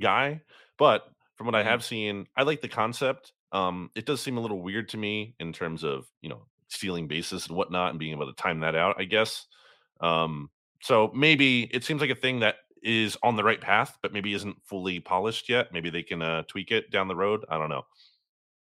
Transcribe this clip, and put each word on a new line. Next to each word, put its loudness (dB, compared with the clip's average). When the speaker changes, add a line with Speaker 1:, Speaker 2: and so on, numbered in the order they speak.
Speaker 1:
guy, 2
but 6
from -10
what 2
I 4
Speaker 2:
Mm. 2
Speaker 1:
have 2
seen, -4
I 4
like 0
the -8
concept. -2
Um, -2
it -8
does -2
seem -4
a -2
little -4
weird -6
to -10
me -6
in -8
terms -6
of, -4
you -12
know, -14
stealing -6
bases -6
and -8
whatnot 0
and -8
being -6
able -6
to -14
time -2
that 0
out, 2
I -4
guess. -2
Um, 0
so 6
maybe 6
it -4
seems -2
like 0
a -2
thing -2
that 4
is 0
on 4
the 2
right 4
path, 2
but -4
maybe -4
isn't -8
fully -4
polished -2
yet. 0
Maybe -4
they -4
can, -6
uh, 0
tweak -10
it 0
down 0
the -4
road. 0
I -2
don't -2
know. -4